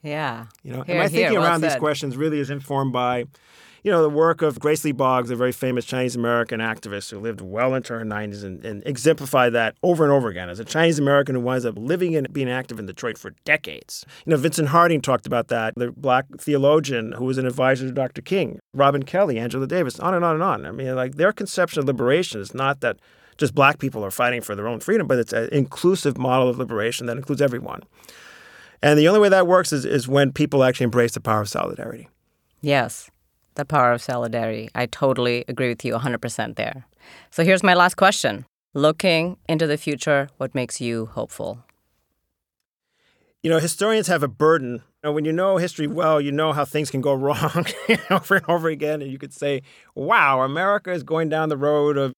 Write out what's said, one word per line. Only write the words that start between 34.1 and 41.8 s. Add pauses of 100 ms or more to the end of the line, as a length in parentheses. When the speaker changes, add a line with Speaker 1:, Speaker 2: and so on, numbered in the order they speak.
Speaker 1:
I
totally
agree
with
you
a
hundred
percent
there. (460)
So
here's
my
last
question. (280)
Looking (120)
into
the
future,
what
makes
you
hopeful? (1800)